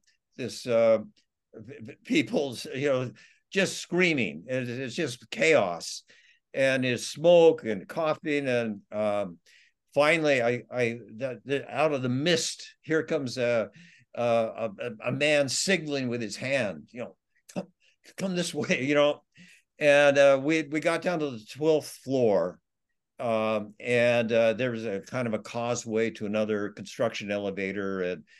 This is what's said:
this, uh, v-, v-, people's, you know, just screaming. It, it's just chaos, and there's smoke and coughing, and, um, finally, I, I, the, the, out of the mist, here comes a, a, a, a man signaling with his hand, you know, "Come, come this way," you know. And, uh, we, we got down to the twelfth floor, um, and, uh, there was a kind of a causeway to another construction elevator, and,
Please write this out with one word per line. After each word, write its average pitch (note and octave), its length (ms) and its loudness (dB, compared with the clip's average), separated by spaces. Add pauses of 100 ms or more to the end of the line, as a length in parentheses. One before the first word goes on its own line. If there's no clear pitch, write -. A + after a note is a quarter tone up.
(360)
this, B2 300 -8
uh, A2+ 320 6 (560)
v-, A#2 280 -18
v-, D3+ 120 -16 (100)
people's, C#3+ 680 -2
you C#3 140 -2
know, B2+ 220 0 (420)
just F#3+ 260 0
screaming. C3 680 0
It, B2+ 220 -4
it's B2 260 -8
just C#3 360 -8
chaos, G#2+ 720 2 (500)
and C3 300 0
there's A#2+ 220 -2
smoke E3 580 6
and G#2+ 220 -4
coughing, D3+ 640 -2
and, A#2 320 -2 (100)
um, G#2 460 -2 (560)
finally, D3 480 4
I, A#2+ 220 0 (100)
I, A#2+ 280 -2 (140)
the, B2 300 -8
the, C3+ 260 -4
out D3 220 0
of C3+ 80 -2
the B2+ 80 -2
mist, D#3+ 720 -2
here D3+ 220 -2
comes C#3 340 -4
a, A#2+ 320 0 (460)
a, A#2+ 80 -4
a, A2+ 680 -2 (140)
a B2 80 -2
man C#3+ 360 2
signaling C#3+ 600 -2
with A#2+ 120 -4
his G#2 160 -8
hand, A2+ 540 -4
you B2 100 -16
know, G#2+ 160 -12 (380)
"Come, F3 120 -8 (500)
come F#3 180 -4
this F3 180 -4
way," D3 320 -2
you C#3+ 100 0
know. D3 280 2 (560)
And, C#3+ 400 6
uh, C#3 240 8
we, D#3+ 200 2
we D3 180 -4
got E3 220 0
down F3 180 -2
to D3 100 -4
the A2 140 -12 (120)
twelfth D3+ 340 2 (120)
floor, A2 560 2 (640)
um, A2 580 -2
and, A#2+ 540 2
uh, A2+ 220 4
there B2 180 -2
was A2+ 120 -8
a G2 160 -4
kind B2+ 280 -6
of G#2+ 60 -2
a G#2+ 40 -4
causeway A#2 720 -4
to A2 160 -10
another G#2 440 -2
construction G#2 600 -6
elevator, G2 720 -4
and, F2+ 220 -6 (160)